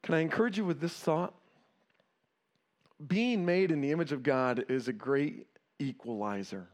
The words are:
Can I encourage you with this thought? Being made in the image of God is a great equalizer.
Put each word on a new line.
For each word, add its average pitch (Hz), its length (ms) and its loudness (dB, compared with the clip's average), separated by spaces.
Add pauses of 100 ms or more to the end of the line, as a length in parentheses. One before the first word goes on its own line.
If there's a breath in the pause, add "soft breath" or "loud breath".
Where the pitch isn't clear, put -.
Can 165 140 0
I 160 40 4
encourage 196 380 0
you 214 80 0
with 156 160 -2
this 170 120 -4
thought? 170 420 0 (1700)
Being 208 400 2
made 180 260 4
in 147 100 2
the 139 100 0
image 160 200 0
of 131 120 -4
God 127 440 2
is 131 200 -2
a 123 60 -4
great 139 520 -2 (320)
equalizer. 104 960 -6